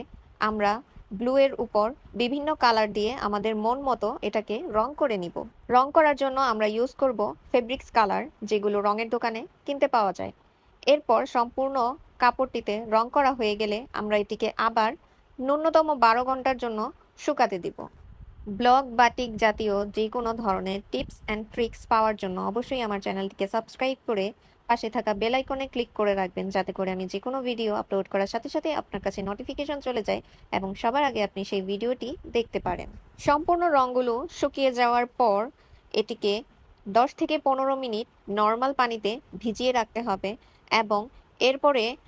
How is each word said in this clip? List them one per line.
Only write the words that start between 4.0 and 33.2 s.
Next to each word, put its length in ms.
এটাকে 280
রং 100
করে 240
নিব। 120
রং 160
করার 260
জন্য 160
আমরা 240
ইউজ 160
করব 180
ফেব্রিক্স 360
কালার, 260
যেগুলো 280
রঙের 280
দোকানে 260
কিনতে 300
পাওয়া 240
যায়। 140
এরপর 260
সম্পূর্ণ 400
কাপড়টিতে 540
রং 120
করা 240
হয়ে 220
গেলে 160
আমরা 240
এটিকে 240
আবার 240
ন্যূনতম 420
বারো 260
ঘন্টার 340
জন্য 160
শুকাতে 420
দিব। 120
ব্লগ, 240
বাটিক 320
জাতীয় 320
যে 80
কোনো 160
ধরনের 360
tips 260
and 120
tricks 280
পাওয়ার 300
জন্য 160
অবশ্যই 380
আমার 180
চ্যানেলটিকে 400
সাবস্ক্রাইব 420
করে 180
পাশে 260
থাকা 160
বেল 160
আইকনে 360
ক্লিক 260
করে 220
রাখবেন, 240
যাতে 220
করে 180
আমি 180
যে 120
কোনো 160
ভিডিও 300
আপলোড 320
করার 200
সাথে 220
সাথে 140
আপনার 240
কাছে 140
নোটিফিকেশন 480
চলে 200
যায় 140
এবং 120
সবার 280
আগে 180
আপনি 220
সেই 120
ভিডিওটি 480
দেখতে 320
পারেন। 220